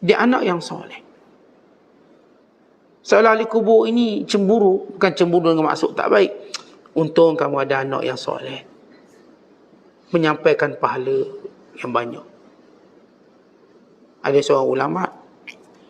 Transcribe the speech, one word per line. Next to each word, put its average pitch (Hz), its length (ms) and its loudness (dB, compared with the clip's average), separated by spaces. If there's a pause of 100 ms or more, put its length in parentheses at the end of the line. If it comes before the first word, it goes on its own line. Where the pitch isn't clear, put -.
Dia 202 240 2
anak 254 160 2
yang 180 160 -2
soleh. - 400 -14 (2000)
Seolah 220 380 4
ahli 226 80 -4
kubur 220 400 2
ini 226 400 0
cemburu, 202 680 2
bukan 185 200 0
cemburu 170 400 2
dengan 156 160 2
maksud - 240 -2
tak - 160 -2
baik. 202 240 4 (640)
"Untung 160 400 2
kamu 143 240 -2
ada 135 200 -2
anak 135 200 -4
yang 127 160 -4
soleh, 131 480 -10 (1400)
menyampaikan 151 680 0
pahala 131 480 -2 (520)
yang 127 160 -10
banyak." 120 320 -6 (1900)
Ada 139 240 0
seorang 135 240 0
ulama, 143 360 -2 (840)